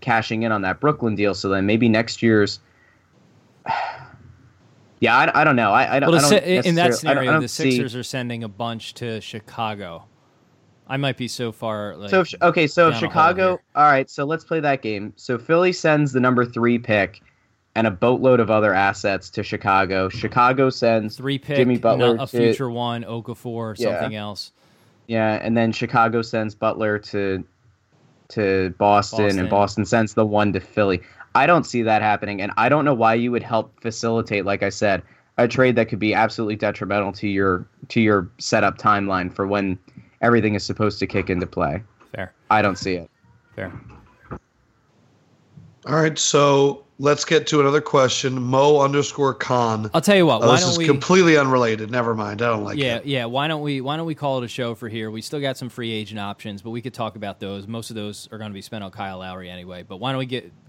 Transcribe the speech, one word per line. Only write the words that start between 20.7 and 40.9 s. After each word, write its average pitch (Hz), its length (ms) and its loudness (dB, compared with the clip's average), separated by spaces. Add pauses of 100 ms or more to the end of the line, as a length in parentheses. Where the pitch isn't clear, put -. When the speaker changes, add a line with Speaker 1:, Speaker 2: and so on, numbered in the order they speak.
Speaker 2:
Three 135 240 -6
pick, 143 160 -6
Speaker 1:
Jimmy 123 220 2
Butler 117 400 4
Speaker 2:
not 110 100 -4
a - 40 -14
Speaker 1:
to 120 60 -4
Speaker 2:
future 117 320 2
one, 117 340 -6
Okafor, 113 760 -10
Speaker 1:
Yeah. 98 200 -2
Speaker 2:
something 107 160 -4
else. 104 360 -10 (560)
Speaker 1:
Yeah, 110 340 0
and 117 140 -2
then 113 160 2
Chicago 117 500 0
sends 110 340 -4
Butler 107 440 -2
to, 98 440 -4 (840)
to 95 480 0
Boston, 104 500 2
Speaker 2:
Boston. 98 120 0
Speaker 1:
and 92 100 -2
Boston 101 360 0
sends 110 280 0
the 110 120 2
one 104 280 0
to - 60 -2
Philly. 98 420 -2 (320)
I 131 120 4
don't 165 200 4
see 120 180 -4
that 110 180 2
happening, 104 400 -2
and 104 160 -4
I 113 100 2
don't 147 160 2
know 143 100 2
why 113 200 4
you 120 180 0
would 117 120 -2
help - 360 -4
facilitate, 113 640 -2
like 98 200 -2
I 101 60 0
said, 98 320 0 (360)
a 120 100 4
trade 127 300 2
that 113 100 2
could 104 120 -6
be 107 140 0
absolutely 107 440 0
detrimental 101 560 -2
to 101 160 -8
your, 95 360 0 (220)
to 120 140 0
your 101 360 2
setup 101 400 0
timeline 98 560 0
for 98 140 -4
when 98 320 -2 (420)
everything 110 340 4
is 98 80 -4
supposed 107 360 -4